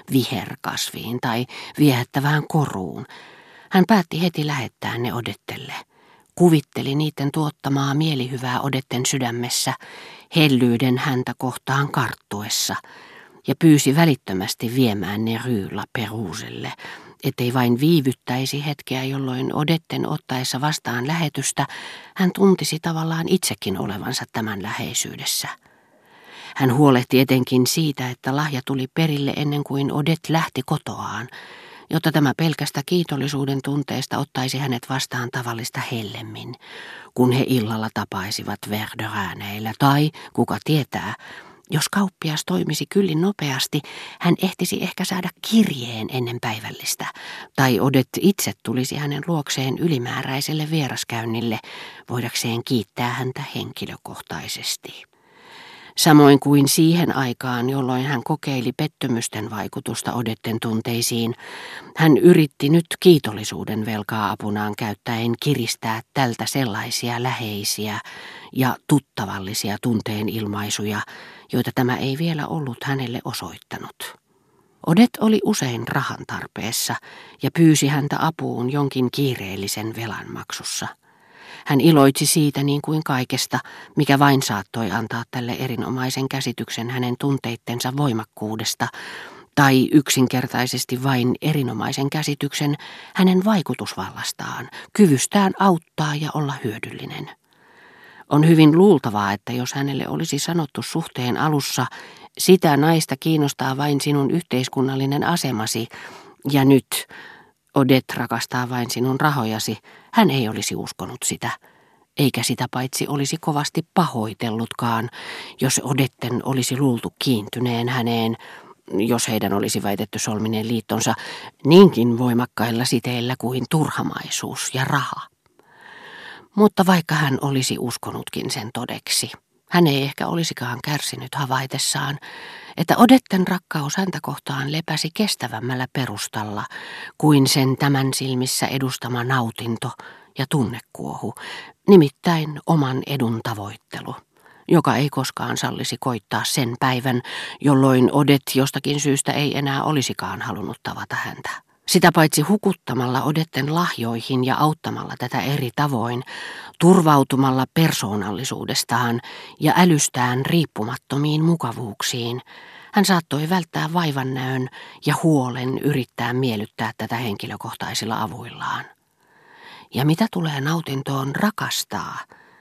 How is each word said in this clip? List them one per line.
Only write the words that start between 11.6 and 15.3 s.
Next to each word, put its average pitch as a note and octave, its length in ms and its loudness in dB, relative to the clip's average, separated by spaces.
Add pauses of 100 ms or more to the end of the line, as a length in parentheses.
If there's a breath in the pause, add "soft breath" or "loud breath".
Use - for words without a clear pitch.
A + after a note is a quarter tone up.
karttuessa, G#2 840 -4 (720 loud breath)
ja C#3 100 0
pyysi C#3+ 380 6
välittömästi A#2+ 800 0
viemään G#2 500 0
ne A2 200 -2